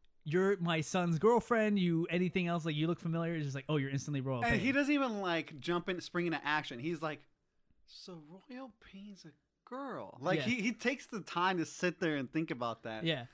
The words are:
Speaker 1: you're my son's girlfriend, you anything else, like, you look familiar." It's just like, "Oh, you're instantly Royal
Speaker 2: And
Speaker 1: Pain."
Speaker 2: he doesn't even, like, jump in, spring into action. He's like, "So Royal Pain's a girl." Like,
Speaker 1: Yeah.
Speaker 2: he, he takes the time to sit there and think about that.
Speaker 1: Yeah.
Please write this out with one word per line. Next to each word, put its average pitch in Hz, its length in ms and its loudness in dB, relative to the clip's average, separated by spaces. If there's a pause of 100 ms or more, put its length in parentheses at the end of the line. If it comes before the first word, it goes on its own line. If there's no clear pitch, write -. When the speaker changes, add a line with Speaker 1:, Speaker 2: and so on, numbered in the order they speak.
(240)
Speaker 1:
you're 190 340 2
my 170 240 2
son's 170 360 2
girlfriend, 214 600 6
you 170 320 4
anything 180 380 2
else, 170 180 -2
like, 156 100 -2
you 156 100 2
look 170 140 0
familiar." 165 340 -2
It's 156 120 -2
just 131 80 -4
like, 135 140 -8
"Oh, 156 100 2
you're 135 120 0
instantly 135 300 -2
Royal 131 220 -2
Speaker 2:
And 233 100 2
Speaker 1:
Pain." 214 80 2
Speaker 2:
he 254 120 2
doesn't 277 200 2
even, 247 300 0
like, 165 360 -2
jump 170 300 -2
in, 180 140 -2
spring 175 240 -2
into 156 200 0
action. 151 320 0
He's 156 240 -4
like, 151 180 -6 (680)
"So 170 340 -16 (260)
Royal 254 320 -12
Pain's 196 460 -18
a 151 60 -18 (360)
girl." 240 520 -8
Like, 160 200 2
Speaker 1:
Yeah. 135 60 -2
Speaker 2:
he, 233 160 0
he 233 100 2
takes - 340 -2
the 214 140 -8
time 180 380 2
to 156 80 0
sit - 340 -2
there 156 160 2
and 135 160 -4
think 160 180 0
about 120 340 -4
that. 110 200 -6
Speaker 1:
Yeah. 139 300 -2